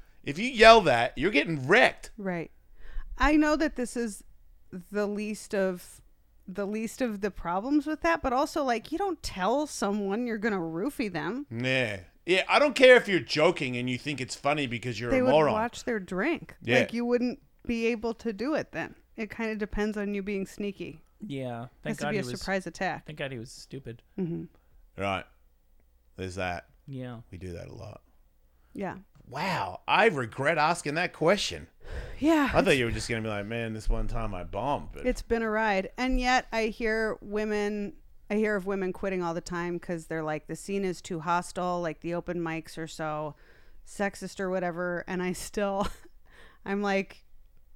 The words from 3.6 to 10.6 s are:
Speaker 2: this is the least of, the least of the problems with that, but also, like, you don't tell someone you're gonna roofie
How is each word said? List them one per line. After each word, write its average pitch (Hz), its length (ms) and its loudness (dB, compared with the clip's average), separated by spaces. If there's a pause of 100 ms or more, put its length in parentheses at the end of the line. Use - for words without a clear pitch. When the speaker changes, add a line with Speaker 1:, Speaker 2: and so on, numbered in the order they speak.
Speaker 2:
this 247 200 -4
is 233 260 -4 (680)
the 208 160 0
least 208 480 -6
of, 190 460 -2 (460)
the 196 200 -6
least 214 340 -4
of 220 200 -2
the 202 100 0
problems 214 560 0
with 311 160 -4
that, 330 200 2
but 262 100 0
also, 294 320 0
like, 240 280 -2
you 330 60 -4
don't 381 240 -2
tell 202 440 0
someone 208 600 -2
you're 220 120 -4
gonna 202 200 0
roofie 185 540 -4